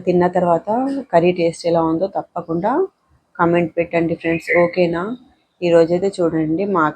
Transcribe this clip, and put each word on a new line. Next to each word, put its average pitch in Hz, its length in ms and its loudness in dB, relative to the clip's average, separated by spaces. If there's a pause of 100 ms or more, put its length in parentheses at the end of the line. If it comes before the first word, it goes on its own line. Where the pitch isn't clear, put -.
తిన్న 175 180 4 (120)
తర్వాత 175 320 0 (440)
కర్రీ 175 280 4
టేస్ట్ 165 300 -2
ఎలా 165 200 2
ఉందో 165 160 -2 (100)
తప్పకుండా 170 560 -4 (640)
కామెంట్ 175 400 2
పెట్టండి 170 420 -2
ఫ్రెండ్స్. 165 280 -4 (140)
ఓకేనా, 170 400 0 (580)
ఈరోజైతే 175 480 2 (100)
చూడండి 165 460 0 (120)
మా 160 80 2 (120)